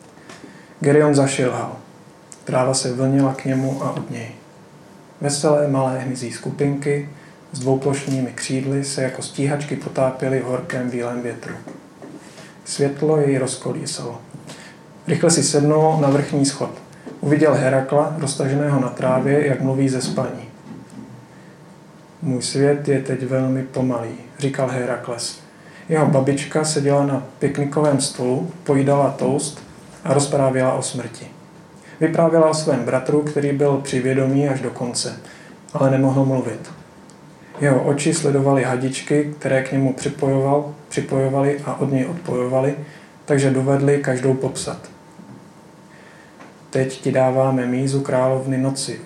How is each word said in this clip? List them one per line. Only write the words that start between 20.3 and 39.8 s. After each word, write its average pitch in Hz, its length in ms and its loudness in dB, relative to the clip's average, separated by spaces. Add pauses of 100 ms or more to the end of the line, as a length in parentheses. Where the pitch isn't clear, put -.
"Můj 131 200 -2
svět 143 460 2
je 135 140 2
teď 135 220 -4
velmi 131 400 0
pomalý," 127 520 -2 (240)
říkal 135 300 -2
Herakles. 123 720 -6 (500)
Jeho 156 160 4
babička 139 600 2
seděla 143 400 2
na 139 180 -2 (160)
piknikovém 143 600 2
stolu, 131 500 -2 (120)
pojídala 139 480 4
toast - 520 -2 (400)
a 147 100 0
rozprávěla 135 600 2
o 131 80 -2
smrti. - 440 -8 (760)
Vyprávěla 160 500 4
o 156 40 2
svém 135 320 0
bratru, 131 360 2
který 143 300 -2
byl 139 260 2
při 135 240 -2
vědomí 135 480 2
až 127 120 -2
do 123 80 -4
konce, 120 440 -6 (600)
ale 135 180 2
nemohl 135 340 4
mluvit. 123 460 -2 (880)
Jeho 139 220 4
oči 147 300 2
sledovaly 139 500 2
hadičky, 131 760 0
které 131 240 0
k - 80 -8
němu 135 220 2